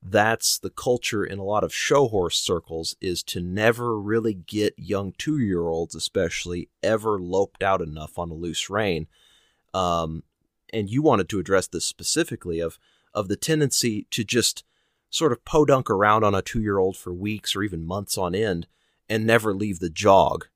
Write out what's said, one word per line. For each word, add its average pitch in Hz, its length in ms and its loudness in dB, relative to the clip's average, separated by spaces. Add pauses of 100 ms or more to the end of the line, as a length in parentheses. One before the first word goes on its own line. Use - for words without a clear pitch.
that's 107 520 2
the 98 100 -8
culture 120 560 -2
in 95 140 -8
a 98 60 -10
lot 101 200 0
of 85 80 -4
show 143 360 2
horse 92 300 0
circles, 82 600 -4
is 90 220 -4
to - 180 -8
never 110 580 0
really 107 360 0
get 101 420 -4
young 98 400 -4
two-year-olds 85 800 -2
especially 87 760 -4 (140)
ever 107 360 0
loped 92 440 -2
out 95 180 2
enough 78 380 -10
on 85 120 -6
a 82 40 -10
loose 82 340 -6
rein. 95 380 0 (680)
Um, 85 520 -2 (500)
and 104 160 -4
you 127 100 0
wanted 120 300 4
to 101 80 -4
address 92 300 2
this 82 180 -6
specifically 104 760 -4
of, 82 180 -6 (360)
of 104 140 -2
the 101 80 0
tendency 127 760 0
to 113 140 -2
just - 380 0 (460)
sort 151 240 0
of 113 140 -6
podunk 139 420 4
around 107 340 6
on 101 120 4
a 95 80 2
two-year-old 98 560 0
for 90 160 -10
weeks 101 420 -4
or 98 60 -2
even 90 240 -4
months 95 320 -4
on 90 160 0
end 95 320 0 (420)
and 110 180 0
never 110 280 4
leave 98 240 -4
the 90 100 -4
jog. 92 680 6